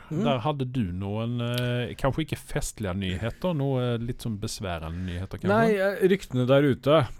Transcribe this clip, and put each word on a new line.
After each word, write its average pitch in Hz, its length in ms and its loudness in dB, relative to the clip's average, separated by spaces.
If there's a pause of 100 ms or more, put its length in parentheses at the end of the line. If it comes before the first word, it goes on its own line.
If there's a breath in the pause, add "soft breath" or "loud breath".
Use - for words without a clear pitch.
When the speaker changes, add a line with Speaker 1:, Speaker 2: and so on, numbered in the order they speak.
Speaker 1:
Mm. 160 140 -2
Speaker 2:
der 131 160 2
hadde 135 320 -2
du 113 220 -2
noen, 110 480 -4
eh, 123 540 -2
kanskje 139 300 0
ikke - 140 -6
festlige - 560 -6
nyheter, 98 580 -4
noe, 131 420 0
eh, - 20 -2
litt 117 220 -6
sånn 110 200 -6
besværende 87 640 -6
nyheter, 92 320 -6
kanskje? 180 120 -2
Speaker 1:
Nei, 220 260 4
eh, 190 320 2
ryktene 127 400 2
der 139 160 8
ute, 139 440 4 (120)